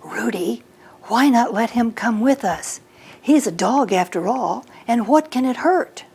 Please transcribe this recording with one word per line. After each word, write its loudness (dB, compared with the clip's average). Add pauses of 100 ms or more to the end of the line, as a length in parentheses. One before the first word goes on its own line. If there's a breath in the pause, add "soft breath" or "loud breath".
Rudy, -4 (400 loud breath)
why 2
not 2
let -2
him 0
come -2
with 2
us? -6 (400 loud breath)
He's 2
a -2
dog 0
after 0
all, -2 (220 loud breath)
and 0
what 4
can -2
it -2
hurt? 0